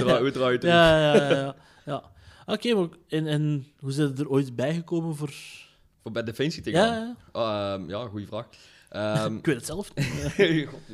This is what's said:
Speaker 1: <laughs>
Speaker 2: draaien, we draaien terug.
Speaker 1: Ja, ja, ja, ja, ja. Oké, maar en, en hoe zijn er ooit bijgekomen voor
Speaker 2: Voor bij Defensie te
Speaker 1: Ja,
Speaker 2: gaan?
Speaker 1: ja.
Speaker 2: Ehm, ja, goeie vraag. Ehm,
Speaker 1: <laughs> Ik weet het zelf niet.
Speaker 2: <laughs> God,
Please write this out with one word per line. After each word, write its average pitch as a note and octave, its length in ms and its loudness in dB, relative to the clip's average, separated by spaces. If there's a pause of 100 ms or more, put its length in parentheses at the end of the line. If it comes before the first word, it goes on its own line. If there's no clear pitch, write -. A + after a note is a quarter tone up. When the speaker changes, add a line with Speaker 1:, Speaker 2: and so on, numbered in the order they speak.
Speaker 1:
<laughs> B2 40 2
Speaker 2:
draaien, A#2+ 180 4
we C3+ 80 2
draaien B2+ 280 2
terug. E3+ 160 4
Speaker 1:
Ja, D#3+ 380 6
ja, - 20 6
ja, C#3+ 200 4
ja, C3+ 200 -4 (300)
ja. - 260 -8 (420)
Oké, A#3 220 0
maar F#3 120 2 (200)
en, D#3 200 -2
en D3+ 380 0 (140)
hoe C3+ 120 -6
zijn C#3 260 0
er C#3+ 120 -4
ooit C3+ 260 0
bijgekomen E3 600 -2
voor D3 180 -8 (680)
Speaker 2:
Voor A#2 100 -12
bij A2+ 120 -4
Defensie B2 400 -4
te A2+ 80 -4
Speaker 1:
Ja, F3+ 160 4
Speaker 2:
gaan? A#3 300 -6 (160)
Speaker 1:
ja. G#2 420 -2
Speaker 2:
Ehm, F#2 140 -10
ja, G#2 180 -8
goeie G2+ 200 -10
vraag. G#2+ 200 -10 (420)
Ehm, G#2+ 460 -2
Speaker 1:
<laughs> - 20 -8
Ik - 80 -12
weet C#3+ 100 0
het A#2+ 100 -8
zelf E3+ 300 -10
niet. C#3 120 -2 (580)
Speaker 2:
<laughs> - 40 -10
God, B2+ 100 -16 (140)